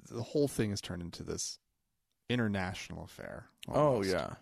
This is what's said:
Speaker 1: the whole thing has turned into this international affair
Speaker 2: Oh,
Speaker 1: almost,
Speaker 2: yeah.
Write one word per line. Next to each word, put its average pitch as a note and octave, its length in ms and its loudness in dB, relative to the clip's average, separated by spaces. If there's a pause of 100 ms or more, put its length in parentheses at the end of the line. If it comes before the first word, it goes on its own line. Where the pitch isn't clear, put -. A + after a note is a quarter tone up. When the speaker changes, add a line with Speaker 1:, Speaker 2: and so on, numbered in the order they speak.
Speaker 1:
the A#2 140 -4
whole D3 240 2
thing A2+ 220 0
has G2+ 120 -2
turned F2 200 -6
into F2 220 -8
this - 360 -4 (720)
international G2 760 0
affair - 440 -12 (200)
Speaker 2:
Oh, - 60 -4 (220)
Speaker 1:
almost, G2 140 4
Speaker 2:
yeah. E2 320 2